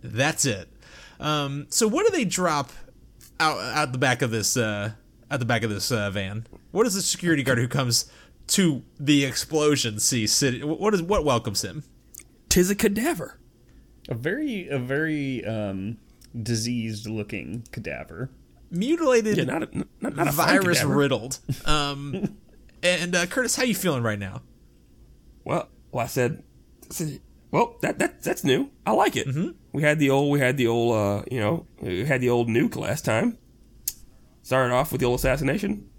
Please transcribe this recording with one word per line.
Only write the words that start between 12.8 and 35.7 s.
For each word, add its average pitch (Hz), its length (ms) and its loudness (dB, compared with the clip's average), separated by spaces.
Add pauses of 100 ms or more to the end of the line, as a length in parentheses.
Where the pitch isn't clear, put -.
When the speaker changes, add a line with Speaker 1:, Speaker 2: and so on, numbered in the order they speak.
Speaker 3:
A 131 60 -4
very, 196 540 -4
a 139 100 -2
very, 135 680 -2
um, 104 540 -4 (420)
diseased-looking 110 1300 -6
cadaver. 87 580 -10 (400)
Speaker 1:
Mutilated, 240 680 2
Speaker 2:
Yeah, 160 60 2
not - 200 -2
a, - 140 -10 (220)
not, - 160 -6
not - 120 2
a - 40 0
fine 170 300 4
Speaker 1:
virus 175 160 4
Speaker 2:
cadaver. 135 180 2
Speaker 1:
riddled. 135 420 0 (280)
Um, 143 680 -2 (220)
<laughs> - 240 -20
and, 175 340 0
uh, 175 100 2
Curtis, 240 300 0
how 285 80 0
you 240 100 2
feeling 175 280 0
right 107 160 0
now? 98 240 -8 (1000)
Speaker 2:
Well, - 240 -4 (220)
well, 120 140 -2
I 117 40 -8
said, - 340 0 (480)
I - 40 -14
said, 151 260 -6 (300)
"Well, - 320 2
that, - 160 -2
that, - 240 -2
that's - 220 -4
new. 139 260 2 (160)
I 202 60 0
like - 220 4
it." - 140 -2
Speaker 1:
Mm-hmm. 151 200 -2 (240)
Speaker 2:
We 143 100 -2
had 151 160 4
the 143 100 4
old, 139 240 4
we 143 80 4
had 127 160 2
the 127 120 2
old, 117 260 2
uh, 104 360 0
you 131 80 -4
know, 117 280 -2 (160)
we 92 240 -2
had 131 160 2
the 123 80 2
old 120 180 2
nuke - 280 2
last - 280 -4
time. 196 320 2 (1040)
Started 131 300 2
off 131 180 2
with 131 120 -2
the 123 40 2
old 123 120 2
assassination. 147 680 0 (120)